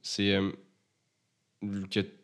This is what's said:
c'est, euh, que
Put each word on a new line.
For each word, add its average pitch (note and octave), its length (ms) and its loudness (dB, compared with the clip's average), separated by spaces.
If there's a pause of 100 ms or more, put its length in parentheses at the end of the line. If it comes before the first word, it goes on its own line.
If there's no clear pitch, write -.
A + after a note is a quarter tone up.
c'est, G2+ 320 0
euh, G2 160 2 (1400)
que G#2+ 80 2 (240)